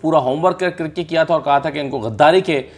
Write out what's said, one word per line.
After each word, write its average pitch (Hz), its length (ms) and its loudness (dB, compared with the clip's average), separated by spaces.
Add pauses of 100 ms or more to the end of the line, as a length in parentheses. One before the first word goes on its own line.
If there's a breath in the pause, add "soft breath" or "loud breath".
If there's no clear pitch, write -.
पूरा 156 180 2
होमवर्क 156 380 0
कर-, 180 140 -2
करके 165 320 -8
किया 160 220 0
था 170 80 -2
और 156 80 0
कहा 139 180 2
था 156 100 -4
कि 151 100 -6
इनको 139 200 -6
गद्दारी 147 420 4
के, 147 240 -2 (120 soft breath)